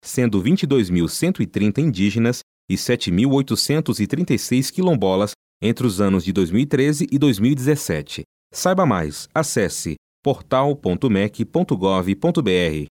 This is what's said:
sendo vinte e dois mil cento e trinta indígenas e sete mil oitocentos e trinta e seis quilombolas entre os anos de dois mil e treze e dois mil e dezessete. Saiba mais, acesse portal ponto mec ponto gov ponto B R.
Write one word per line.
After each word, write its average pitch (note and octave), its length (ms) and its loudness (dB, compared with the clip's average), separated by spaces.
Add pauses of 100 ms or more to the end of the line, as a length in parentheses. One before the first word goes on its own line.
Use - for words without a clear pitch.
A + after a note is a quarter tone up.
sendo A2 360 0
vinte D#3 240 2
e - 20 -4
dois B2+ 240 2
mil E2+ 180 2
cento - 340 -2
e G2 40 -2
trinta G#2 340 -2
indígenas A2+ 600 0 (300)
e F#2+ 60 0
sete - 340 -2
mil A2+ 220 2
oitocentos C3+ 680 0
e G2+ 60 0
trinta D#3 280 0
e G#2 40 0
seis B2+ 320 -2
quilombolas G#2 640 0 (300)
entre A#2 240 0
os F#2+ 140 0
anos F#2+ 240 2
de F#2 80 -2
dois F2 180 2
mil G2 100 2
e D3 60 0
treze C#3+ 440 0
e C#3 80 0
dois C3 200 2
mil A#2+ 140 2
e - 20 2
dezessete. B2+ 680 -4 (300)
Saiba F#3 340 0
mais, E2+ 480 -2
acesse G2 600 -2 (260)
portal C3+ 520 0
ponto F#2+ 360 -2
mec G#2 340 0
ponto E3 320 -2
gov F#2+ 380 0
ponto E3+ 280 -2
B G2 100 0
R. D#2 340 0 (140)